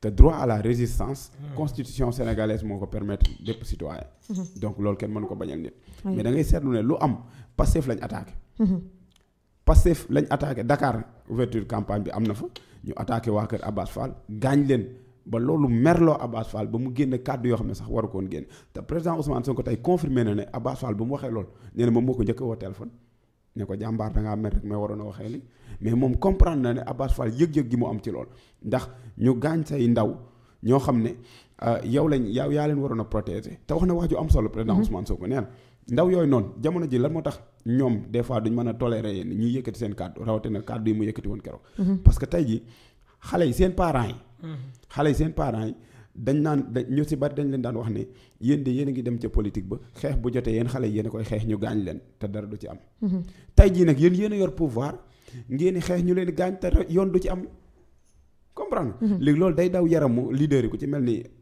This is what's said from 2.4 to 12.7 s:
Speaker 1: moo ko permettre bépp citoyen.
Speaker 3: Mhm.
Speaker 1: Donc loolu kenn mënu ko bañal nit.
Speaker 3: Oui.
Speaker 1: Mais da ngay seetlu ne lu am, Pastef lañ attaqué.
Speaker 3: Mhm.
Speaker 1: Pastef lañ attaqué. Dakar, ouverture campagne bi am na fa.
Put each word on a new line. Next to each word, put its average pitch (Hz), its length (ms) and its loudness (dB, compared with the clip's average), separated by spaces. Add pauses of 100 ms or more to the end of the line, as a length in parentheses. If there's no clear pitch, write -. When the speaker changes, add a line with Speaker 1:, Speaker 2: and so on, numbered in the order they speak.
Speaker 1:
moo 101 140 -6
ko 95 80 -6
permettre 101 420 0 (160)
bépp 110 200 -6
citoyen. - 400 -8 (260)
Speaker 3:
Mhm. 190 140 -6 (160)
Speaker 1:
Donc 101 180 -4
loolu 101 180 0
kenn 104 160 -6
mënu 107 140 -6
ko 95 80 -8
bañal 87 260 -8
nit. - 120 -10 (320)
Speaker 3:
Oui. 190 120 -2
Speaker 1:
Mais 107 60 -2
da 113 80 0
ngay 147 140 2
seetlu 147 260 2
ne 117 120 2
lu 127 180 2
am, - 180 0 (380)
Pastef 151 300 4
lañ 113 140 -2
attaqué. - 320 -10 (260)
Speaker 3:
Mhm. 190 220 2 (840)
Speaker 1:
Pastef 160 440 6
lañ 147 220 2
attaqué. 139 340 -2
Dakar, 120 400 2 (240)
ouverture 117 380 -2
campagne 104 380 -2
bi - 60 -6
am 110 160 -2
na 104 80 0
fa. 120 120 -8 (380)